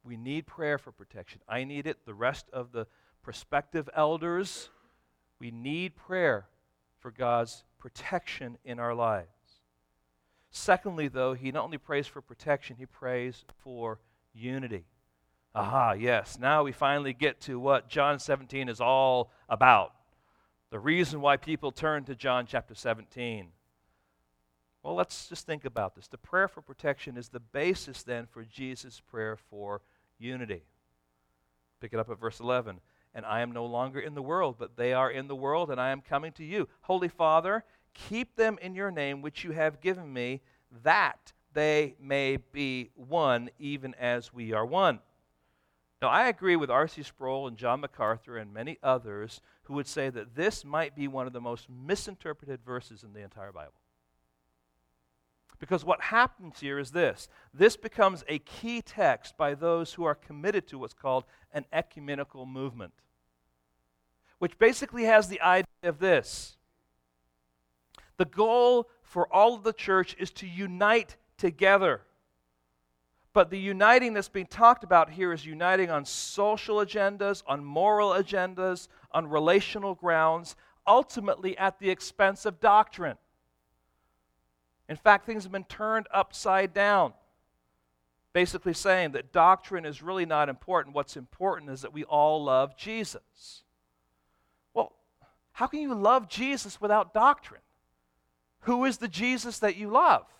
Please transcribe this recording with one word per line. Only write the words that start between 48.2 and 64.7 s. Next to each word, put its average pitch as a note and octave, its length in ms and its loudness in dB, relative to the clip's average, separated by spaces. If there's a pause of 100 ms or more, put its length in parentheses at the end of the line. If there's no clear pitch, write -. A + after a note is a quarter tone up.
and G#2 180 -14
many B2 260 -12
others A2 600 -4 (240)
who C#3 100 -12
would C#3+ 140 -6
say C#3 200 -6
that A#2 280 -12
this F#3 280 -4
might D3 300 -4
be C#3+ 140 -6
one C3 180 -6
of B2+ 60 -12
the B2 80 -12
most A#2+ 280 -10
misinterpreted C#3+ 920 -10
verses A#2+ 400 -14
in G#2 100 -20
the G#2 100 -18
entire G2+ 280 -18
Bible. D2+ 240 -18 (1800)
Because D3+ 260 -2
what E3+ 160 2
happens A3 600 -2
here C#3 180 -6
is C3+ 140 -10
this. D3 360 0 (240)
This F3 240 4
becomes F#3+ 520 0
a D3+ 100 -4
key A#3 420 -10
text - 560 -2
by D3 180 -2
those E3 380 -2
who E3+ 120 -8
are D3+ 100 0
committed E3 540 -6
to C#3 100 -14
what's A#2+ 160 -12
called C3 320 -2 (260)
an - 180 -8
ecumenical C#3+ 760 -8
movement, C3 480 -12 (1400)
which - 200 -4
basically A#3+ 460 2